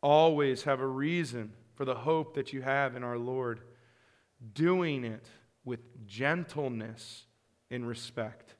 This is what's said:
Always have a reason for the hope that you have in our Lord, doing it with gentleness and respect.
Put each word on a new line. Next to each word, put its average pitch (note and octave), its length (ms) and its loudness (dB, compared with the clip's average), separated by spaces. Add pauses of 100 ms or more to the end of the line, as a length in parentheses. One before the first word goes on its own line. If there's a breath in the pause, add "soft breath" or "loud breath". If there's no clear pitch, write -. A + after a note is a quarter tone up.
Always D3 600 6
have C3+ 160 2
a C3+ 80 -2
reason C3 640 -2 (220)
for C#3 100 -4
the C3 100 0
hope D#3 400 0
that C3+ 180 -4
you C3+ 80 -6
have C3+ 340 2
in B2 80 -6
our A#2+ 140 -4
Lord, A#2+ 440 -2 (920 soft breath)
doing D#3+ 500 4
it A2 240 -6 (380)
with B2 140 -6 (280)
gentleness B2 1160 -4 (440)
and B2 180 -4
respect. A2+ 720 -8